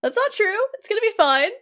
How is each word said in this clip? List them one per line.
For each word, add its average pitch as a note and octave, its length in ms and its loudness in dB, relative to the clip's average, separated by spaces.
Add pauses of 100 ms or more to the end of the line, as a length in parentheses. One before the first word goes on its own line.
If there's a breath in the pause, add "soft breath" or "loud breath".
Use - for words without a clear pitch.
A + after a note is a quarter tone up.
that's B3+ 160 -4
not C5+ 140 0
true. G4 260 0 (160)
It's - 140 -16
gonna G#4 140 -2
be A4+ 160 0
fine. C#4 340 4 (100)